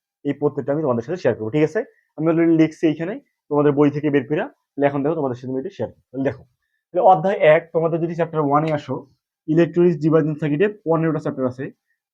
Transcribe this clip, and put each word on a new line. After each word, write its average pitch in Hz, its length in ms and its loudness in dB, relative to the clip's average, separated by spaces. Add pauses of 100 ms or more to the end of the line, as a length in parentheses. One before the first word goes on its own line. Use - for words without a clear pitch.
(240)
এই 143 80 -2
প্রত্যেকটা 139 400 -2
আমি 156 100 -4
তোমাদের 120 200 0
সাথে 180 140 -8
শেয়ার 131 200 0
করবো। 110 140 -8
ঠিক 151 120 0
আছে? 214 220 -2 (320)
আমি 156 100 -2
already 165 300 4
লিখছি 160 300 2
এইখানে, 165 340 -4 (280)
তোমাদের 147 240 2
বই 143 180 4
থেকে 147 200 -2
বের 135 180 0
করে, 151 80 -4
তাহলে 185 500 -4
এখন 143 160 0
দেখো, 156 120 0
তোমাদের 135 220 -4
সাথে 127 160 -10
আমি 131 80 -6
এটা 135 100 -10
শেয়ার 117 220 -8
করি। - 80 -20
তাহলে 135 240 -8
দেখো, 131 180 -4 (360)
তাহলে - 220 -6
অধ্যায় 190 380 4
এক, 165 340 4
তোমাদের 165 280 -2
যদি 170 140 -4
চ্যাপ্টার 160 260 -4
ওয়ানে 151 320 0
আসো, 131 340 -6 (400)
ইলেকট্রনিক্স 165 520 2
ডিভাইস 156 260 2
and 151 160 -4
সার্কিটে 156 280 0
পনেরোটা 160 520 -2
চ্যাপ্টার 143 260 -6
আছে। 131 240 -8 (440)